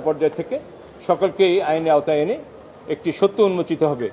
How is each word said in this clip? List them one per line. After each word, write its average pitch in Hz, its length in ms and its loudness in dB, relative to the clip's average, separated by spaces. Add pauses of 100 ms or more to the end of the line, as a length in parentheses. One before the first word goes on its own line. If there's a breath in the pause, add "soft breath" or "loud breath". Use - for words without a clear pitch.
পর্যায় 151 320 0
থেকে 254 240 -6 (480)
সকলকেই 185 540 2
আইনে 160 280 0
আওতায় 151 320 2
এনে 202 160 -2 (520)
একটি - 220 -4
সত্য 196 300 0
উন্মোচিত 175 420 0
হবে 127 300 0